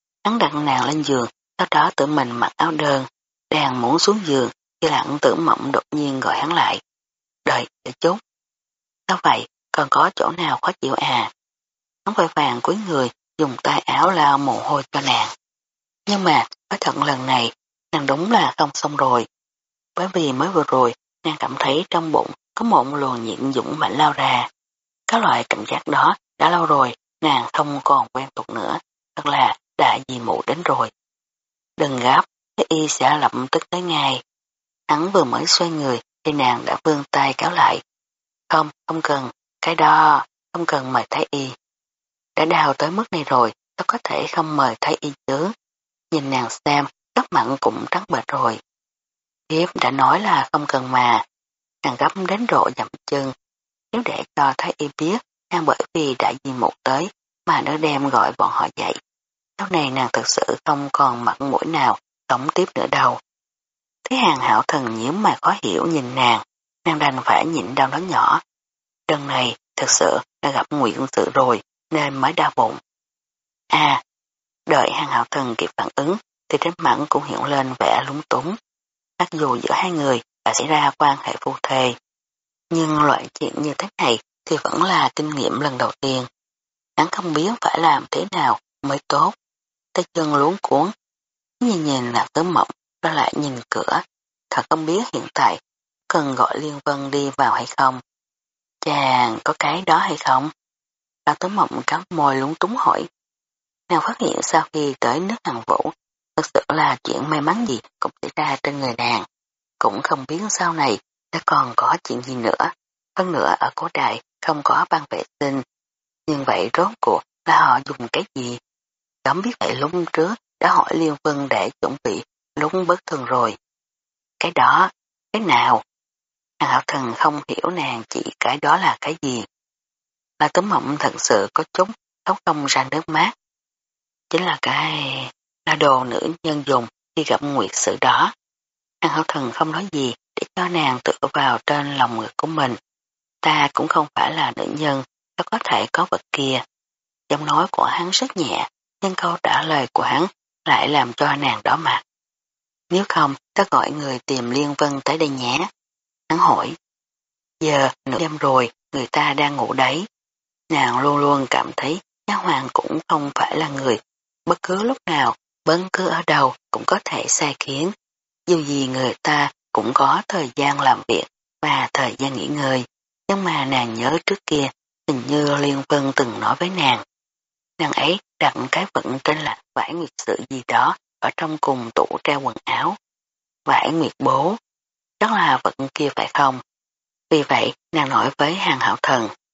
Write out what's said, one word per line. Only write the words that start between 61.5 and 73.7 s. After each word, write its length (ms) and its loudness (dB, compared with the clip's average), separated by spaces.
nào 320 0
sống 260 0
tiếp 100 2
nữa 160 -2
đâu. 280 2
Thấy 100 0
Hàng 200 4
Hảo 280 2
Thần 300 -2
nhíu 140 -2
mày 300 0
khó 120 2
hiểu 240 0
nhìn 280 -2
nàng, 280 2
nàng 140 0
đành 260 0
phải 200 4
nhịn 300 -4
đau 120 2
nói 140 -4
nhỏ. 400 2
Lần 200 -2
này 300 -2
thực 140 -4
sự 300 4
đã 100 0
gặp 180 -2
nguyện 420 0
sự 220 0
rồi, 280 2
nên 260 -2
mới 160 0
đau 220 0
bụng. 220 0
À, 360 2